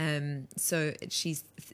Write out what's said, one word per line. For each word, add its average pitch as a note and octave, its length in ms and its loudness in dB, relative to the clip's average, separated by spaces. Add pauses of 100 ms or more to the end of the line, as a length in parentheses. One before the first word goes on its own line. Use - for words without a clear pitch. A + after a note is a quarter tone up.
Um, D3 560 0
so D#3 380 2 (160)
she's, - 340 0 (300)